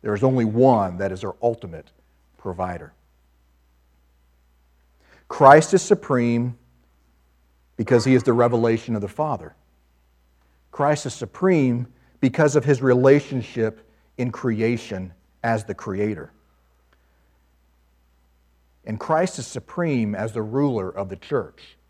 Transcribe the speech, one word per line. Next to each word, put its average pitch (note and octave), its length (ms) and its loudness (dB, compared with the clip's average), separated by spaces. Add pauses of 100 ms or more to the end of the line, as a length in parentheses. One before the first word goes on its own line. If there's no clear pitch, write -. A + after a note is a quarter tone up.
There G#2+ 120 -4
is G#2 100 -2
only B2+ 220 2
one A2 520 2
that F#2+ 140 -4
is F#2 120 -10
our G2 180 -8
ultimate F#2 500 -6 (460)
provider. F2+ 560 -10 (2250)
Christ D3+ 440 8
is F#3 80 4
supreme A#2+ 760 0 (1160)
because A#2 280 2
He C3 120 4
is A#2+ 80 4
the B2 100 2
revelation A#2 600 0
of G#2 60 -4
the G2 60 -6
Father. A2+ 480 -6 (1160)
Christ D3 340 -2
is B2 80 -8
supreme B2+ 760 0 (320)
because C#3 360 2
of D3 100 2
His C3+ 160 2
relationship B2 1040 2 (340)
in B2 140 -4
creation A2 840 -4 (300)
as A2+ 200 -2
the G2+ 120 -8
creator. G#2 560 -6 (2500)
And A2 160 -10
Christ E3 380 -2
is B2 100 -12
supreme B2 680 -4
as G#2+ 180 -6
the F#2+ 80 -6
ruler A2+ 480 -2
of G2 200 -8
the F#2+ 60 -10
church. - 600 -8 (120)